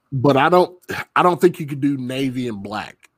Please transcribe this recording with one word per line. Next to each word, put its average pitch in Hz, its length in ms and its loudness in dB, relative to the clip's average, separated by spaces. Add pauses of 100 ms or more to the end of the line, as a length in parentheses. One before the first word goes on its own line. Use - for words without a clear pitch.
(120)
But 135 240 2
I 143 120 4
don't, 180 280 4 (380)
I 151 80 -8
don't 175 180 2
think 180 200 4
you 156 60 -8
could 139 140 -8
do 143 180 0
navy 127 500 -4
and 101 140 -8
black. 104 560 -10